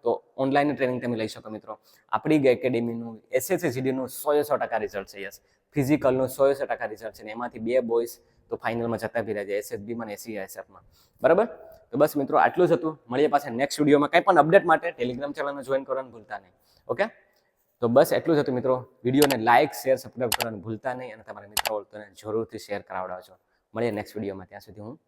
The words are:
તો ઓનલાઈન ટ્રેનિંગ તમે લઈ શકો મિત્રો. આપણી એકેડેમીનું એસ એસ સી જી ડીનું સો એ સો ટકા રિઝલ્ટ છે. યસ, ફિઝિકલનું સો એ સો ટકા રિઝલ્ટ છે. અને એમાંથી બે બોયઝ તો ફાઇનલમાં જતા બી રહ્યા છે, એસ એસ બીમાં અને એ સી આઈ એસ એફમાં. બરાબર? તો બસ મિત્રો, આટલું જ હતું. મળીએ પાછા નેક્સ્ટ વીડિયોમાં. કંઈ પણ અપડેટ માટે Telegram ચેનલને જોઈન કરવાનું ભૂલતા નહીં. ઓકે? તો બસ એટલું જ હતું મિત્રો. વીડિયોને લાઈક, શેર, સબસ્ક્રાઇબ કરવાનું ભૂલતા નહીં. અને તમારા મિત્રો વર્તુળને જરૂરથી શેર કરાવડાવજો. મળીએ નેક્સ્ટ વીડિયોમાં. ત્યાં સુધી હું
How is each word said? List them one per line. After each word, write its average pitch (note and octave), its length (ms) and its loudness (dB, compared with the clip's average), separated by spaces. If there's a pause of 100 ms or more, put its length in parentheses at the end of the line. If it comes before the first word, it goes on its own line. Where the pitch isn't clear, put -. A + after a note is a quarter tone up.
તો A#2 200 -2 (140)
ઓનલાઈન C#3 380 2
ટ્રેનિંગ B2+ 280 -2
તમે A#2+ 140 -2
લઈ A2 100 -4
શકો - 220 -12
મિત્રો. G#2+ 300 -14 (320)
આપણી C3 240 2
એકેડેમીનું A#2 880 2 (100)
એસ C3 200 0
એસ E3+ 100 0
સી E3+ 80 0
જી B2 120 -4
ડીનું C3 260 -2
સો - 260 -2
એ D3 100 4
સો C#3+ 140 0
ટકા A2+ 200 -2
રિઝલ્ટ G2+ 300 -4
છે. G2 140 -16
યસ, G2 200 -14 (320)
ફિઝિકલનું C3 540 2
સો C3+ 200 2
એ C#3 60 4
સો C#3 120 -4
ટકા A#2 200 -6
રિઝલ્ટ A2 280 -10
છે. - 80 -20
અને G#2+ 100 -12
એમાંથી A#2+ 280 -10
બે A#2+ 200 2
બોયઝ A#2 300 0 (400)
તો A#2 60 -4
ફાઇનલમાં A#2 440 -2
જતા A2+ 220 -4
બી G#2+ 120 -6
રહ્યા G2+ 120 -4
છે, G2+ 120 -4
એસ - 140 -6
એસ A2+ 80 -8
બીમાં A#2 260 -8
અને G#2 80 -10
એ - 20 -8
સી A2 220 -12
આઈ F#2+ 60 -8
એસ F#2+ 140 -14
એફમાં. F#2+ 260 -18 (380)
બરાબર? F3+ 240 4 (460)
તો A#2+ 60 -4
બસ D3 200 2
મિત્રો, C#3+ 200 0
આટલું D#3 300 4
જ D3+ 40 4
હતું. D#3+ 280 -2 (100)
મળીએ C#3 180 2
પાછા C#3+ 220 0
નેક્સ્ટ C3 300 -4
વીડિયોમાં. C#3+ 300 6
કંઈ F3 100 4
પણ F3+ 160 4
અપડેટ E3 300 6
માટે E3 260 2
Telegram B2 400 -6
ચેનલને C#3+ 320 -6
જોઈન C3+ 200 -2
કરવાનું C3 280 -6
ભૂલતા G#2 280 -14
નહીં. F#2 140 -20 (340)
ઓકે? B2+ 160 -2 (800)
તો A#2+ 60 0
બસ C#3 260 6
એટલું E3 220 2
જ D3 40 4
હતું C3 160 0
મિત્રો. B2+ 480 -2
વીડિયોને C3+ 400 4
લાઈક, B2 300 4
શેર, C3 220 2
સબસ્ક્રાઇબ A#2+ 340 -6
કરવાનું A2 320 -6
ભૂલતા A2 320 -8
નહીં. B2+ 200 -12
અને A2 100 -20
તમારા G#2 240 -18
મિત્રો G#2+ 280 -4
વર્તુળને G#2 360 -12 (120)
જરૂરથી A2 340 -6
શેર G2+ 240 -8
કરાવડાવજો. F#2 520 -10 (420)
મળીએ A2+ 160 -2
નેક્સ્ટ G#2 240 -8
વીડિયોમાં. G2 320 -8
ત્યાં G2+ 140 -18
સુધી F#2 200 -20
હું A#2+ 260 -16